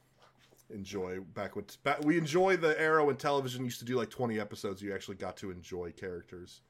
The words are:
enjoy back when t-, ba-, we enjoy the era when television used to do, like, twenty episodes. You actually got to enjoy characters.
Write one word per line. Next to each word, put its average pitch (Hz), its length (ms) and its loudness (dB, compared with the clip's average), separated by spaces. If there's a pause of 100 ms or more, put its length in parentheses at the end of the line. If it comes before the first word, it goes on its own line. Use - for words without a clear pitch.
(720)
enjoy 92 460 -6
back 95 360 -8
when 101 100 -6
t-, - 180 -18
ba-, 143 200 2
we 160 140 6
enjoy 180 400 4
the 156 220 4
era 156 240 6
when 139 140 4
television 131 480 0
used 123 140 -6
to 120 60 -12
do, 123 120 0
like, 110 120 0
twenty 117 300 0
episodes. 104 420 -4
You 98 120 -4
actually 98 240 -8
got 92 200 -8
to 98 140 -8
enjoy 87 400 -8
characters. 90 800 -12